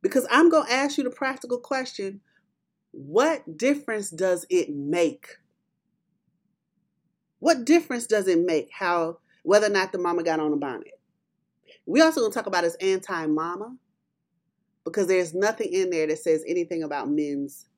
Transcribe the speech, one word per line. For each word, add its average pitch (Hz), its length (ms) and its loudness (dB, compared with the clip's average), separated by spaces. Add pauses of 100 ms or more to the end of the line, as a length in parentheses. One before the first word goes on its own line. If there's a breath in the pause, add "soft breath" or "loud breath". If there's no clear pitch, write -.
Because 254 280 0
I'm 311 200 6
gonna 311 200 2
ask 277 280 0
you 285 60 -2
the 247 60 -2
practical 254 500 -6
question, 240 600 -8 (720)
what 175 640 0
difference 233 520 -2
does 180 400 -2
it 175 200 2
make? 147 580 -2 (2000)
What 269 260 2
difference 269 420 0
does 208 200 0
it 175 120 4
make 170 320 0
how, 170 480 -2 (240)
whether 208 240 4
or 202 40 0
not 185 200 0
the 196 60 -6
mama 175 260 -2
got 160 160 0
on 151 140 0
a 147 40 0
bonnet? 135 420 -8 (880 soft breath)
We 233 160 4
also 311 200 4
gonna 214 120 -2
talk 220 140 -6
about 180 160 0
his 170 120 0
anti-mama, 185 1000 -4 (1120)
because 175 220 -2
there's 180 260 2
nothing 202 400 -2
in 185 160 0
there 160 180 0
that 156 120 -2
says 160 280 0
anything 170 360 -2
about 147 260 -4
men's 143 580 -4 (100)